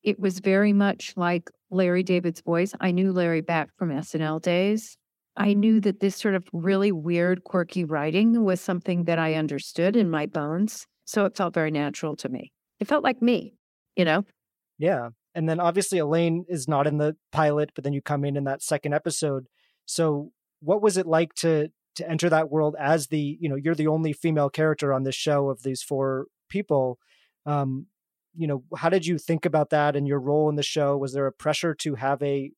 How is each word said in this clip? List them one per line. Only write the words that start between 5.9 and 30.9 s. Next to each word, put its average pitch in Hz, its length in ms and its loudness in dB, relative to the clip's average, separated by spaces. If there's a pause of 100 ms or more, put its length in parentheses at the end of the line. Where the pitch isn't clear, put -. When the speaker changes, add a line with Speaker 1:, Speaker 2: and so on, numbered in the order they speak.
Speaker 1:
this 196 160 0
sort 202 180 0
of 185 180 -2
really 190 400 2
weird, 175 520 0
quirky 180 420 -2
writing 165 580 2
was 185 160 2
something 175 460 -2
that 165 140 2
I 160 160 0
understood 156 600 -2
in 202 140 4
my 151 160 -2
bones. 160 600 -4 (180)
So 202 200 0
it - 120 -2
felt 175 160 -2
very 160 160 0
natural 147 480 -4
to - 120 -8
me. 127 220 -10 (280)
It 208 80 -6
felt 294 160 0
like 254 180 0
me, 233 320 0 (420)
you 185 80 2
know? 175 220 2 (540)
Speaker 2:
Yeah. 143 300 0 (260)
And 160 120 -2
then 160 120 0
obviously 180 400 0
Elaine 165 500 2
is 143 180 -4
not 147 200 2
in 147 100 0
the 151 180 0 (160)
pilot, 151 440 2
but 135 80 -10
then 143 100 -2
you 139 80 -2
come 143 240 -2
in 143 100 -2
in 139 100 -2
that 139 180 -6
second 147 300 -2
episode. 147 520 -2 (400)
So 151 460 -2 (300)
what 185 200 0
was 202 160 2
it 185 80 0
like 160 300 0
to, 160 340 0 (260)
to 165 140 -10
enter 160 200 0
that 156 200 4
world 151 300 0
as 147 300 2
the, 151 300 -4
you 165 80 -4
know, 139 80 -2
you're 151 200 0
the 156 120 0
only 156 260 0
female 151 360 0
character 151 420 0
on 135 120 0
this 135 120 -4
show 143 340 0
of 131 120 -6
these 135 220 -6
four 135 420 -4 (240)
people? 139 480 0 (480)
Um, 139 400 -4 (480)
you 160 140 -4
know, 139 160 -2 (140)
how 165 100 0
did 175 180 2
you 170 120 0
think - 280 -2
about 151 260 2
that 147 240 2
and 143 120 0
your 143 120 0
role 147 300 2
in 151 60 -2
the 143 80 -2
show? 143 340 0